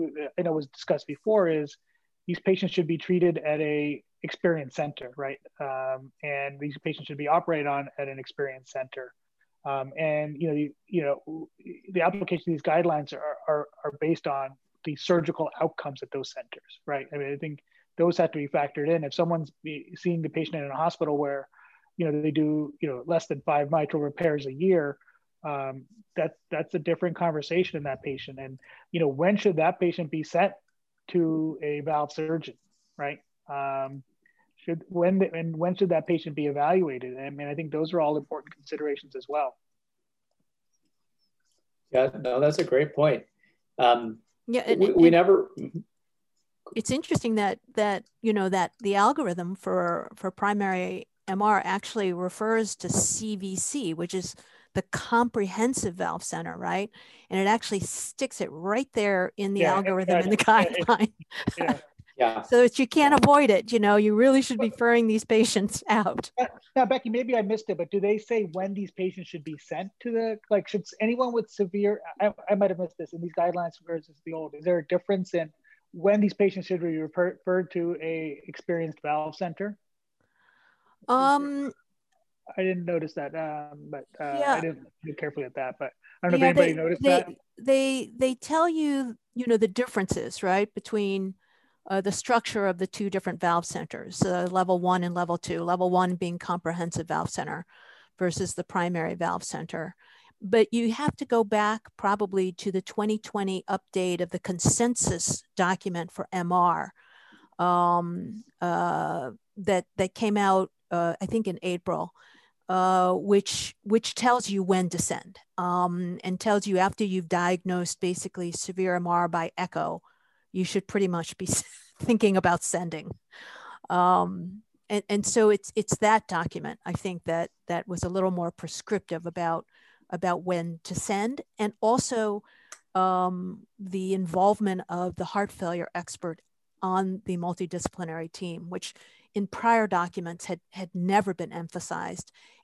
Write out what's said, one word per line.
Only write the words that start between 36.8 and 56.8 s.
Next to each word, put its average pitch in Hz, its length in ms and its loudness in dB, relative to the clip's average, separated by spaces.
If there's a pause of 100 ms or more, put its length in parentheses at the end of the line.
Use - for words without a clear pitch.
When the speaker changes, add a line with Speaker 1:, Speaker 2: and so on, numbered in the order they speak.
Speaker 1:
I 139 120 -10
mean, 143 180 -10
I 147 60 -6
think 151 180 -8
those 160 200 -2
are 180 80 2
all 151 160 2
important 147 380 -8
considerations 147 600 -8
as 127 120 -12
well. 143 280 -2 (2250)
Speaker 2:
Yeah, 131 180 4 (100)
no, 127 200 -2
that's 151 180 4
a 175 60 2
great 147 300 2
point. 143 300 2 (540)
Um, 120 400 4 (300)
Speaker 3:
Yeah, 240 180 0
and, - 140 4
Speaker 2:
we, 196 120 6
we 175 160 10
Speaker 3:
and 165 40 10
Speaker 2:
never 180 380 6 (1200)
Speaker 3:
it's - 160 -4
interesting 262 460 -2
that, 202 240 0 (140)
that, 208 300 0 (180)
you 226 100 2
know, 196 160 2
that 185 320 0
the 202 160 0
algorithm 196 580 2
for, 175 600 -2
for 185 160 -6
primary 190 760 -2 (220)
M 190 140 -2
R 208 220 4
actually 196 480 -2
refers 208 640 -2
to - 120 -10
C 214 480 -2
V 190 180 -8
C, 185 400 -4
which 170 200 -6
is 185 200 -6 (400)
the 196 160 0
Comprehensive 226 1040 0
Valve 170 280 -4
Center, 165 340 -8
right? 180 340 -4 (400)